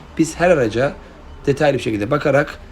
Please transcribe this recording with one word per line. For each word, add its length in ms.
biz 180
her 140
araca 420
detaylı 320
bir 40
şekilde 280
bakarak 480